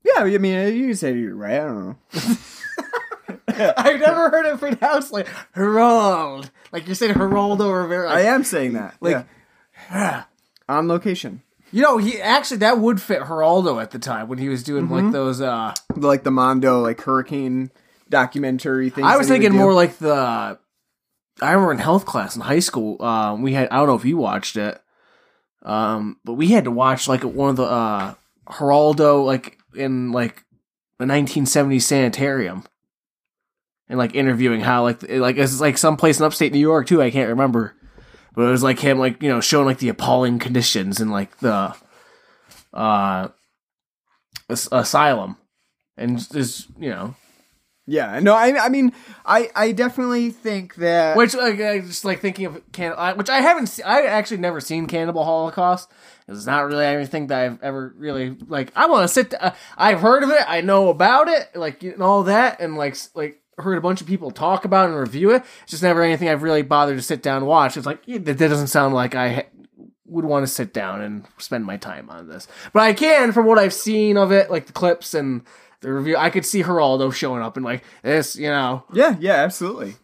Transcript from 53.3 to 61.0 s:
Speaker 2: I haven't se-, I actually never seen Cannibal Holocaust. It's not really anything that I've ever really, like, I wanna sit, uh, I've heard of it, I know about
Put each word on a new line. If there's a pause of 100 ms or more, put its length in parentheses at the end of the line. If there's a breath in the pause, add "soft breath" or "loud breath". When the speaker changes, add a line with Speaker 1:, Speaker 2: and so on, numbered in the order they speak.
Speaker 2:
I
haven't
se-,
I
actually
never
seen
Cannibal
Holocaust. (360 soft breath)
It's
not
really
anything
that
I've
ever
really, (100)
like,
I
wanna
sit,
uh, (220 loud breath)
I've
heard
of
it,
I
know
about